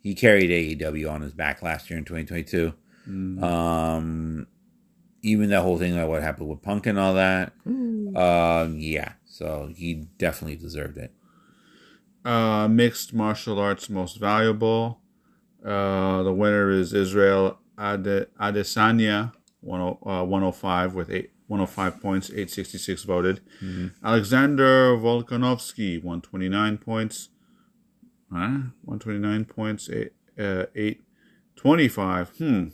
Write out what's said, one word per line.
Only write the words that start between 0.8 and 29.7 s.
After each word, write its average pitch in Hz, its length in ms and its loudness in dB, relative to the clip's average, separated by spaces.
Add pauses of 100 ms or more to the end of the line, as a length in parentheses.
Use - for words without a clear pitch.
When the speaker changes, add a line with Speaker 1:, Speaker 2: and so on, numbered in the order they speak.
Speaker 1:
on 76 120 -6
his 73 140 -10
back 76 280 -4
last 80 280 -6
year 85 80 -6
in 78 80 -8
twenty 82 180 -8
twenty-two. 82 480 -2 (360)
Speaker 2:
Mm-hmm. 95 360 -6
Speaker 1:
Um, 80 1000 -2 (760)
even 107 260 2
that 98 120 4
whole 90 160 2
thing 87 140 0
about 85 160 0
what 78 140 -2
happened 76 260 -6
with 78 140 -10
Punk 101 240 -4
and 104 120 0
all 95 160 2
that. 95 380 2 (160)
Speaker 2:
Ooh. 226 480 -4
Speaker 1:
Um, 85 640 2
yeah, 78 320 -4 (120)
so 76 520 -8
he 82 320 -6 (100)
definitely 80 380 -2
deserved 76 420 -10
it. 62 140 -12 (1120)
Speaker 2:
Uh, 113 440 2
mixed 117 440 4
martial 107 460 -2
arts 101 320 -2
most 92 280 -6
valuable. 110 840 0 (640)
Uh, 95 580 0
the 95 100 0
winner 104 380 4
is 92 240 2
Israel 98 640 4 (200)
Ade-, 101 480 -2 (140)
Adesanya, 107 920 2 (280)
one 92 200 -6
oh, 90 180 -4 (100)
uh, 92 160 -2
one 95 180 0
oh 92 100 0
five 92 420 0
with 90 160 -6
eight, - 200 -6 (160)
one 104 140 -4
oh 92 60 2
five 92 340 -4
points, 95 340 -2
eight 98 160 -6
sixty-six 92 540 -8
voted. 92 360 0 (220)
Speaker 1:
Mm-hmm. 92 420 -8
Speaker 2:
Alexander 131 920 6
Volkanovski, 117 1040 0
one 87 180 -6
twenty-nine 98 580 -2
points. 110 500 -6 (1040)
Huh? 101 260 -2 (240)
One 107 160 -10
twenty-nine 104 460 -4
points, 107 460 -8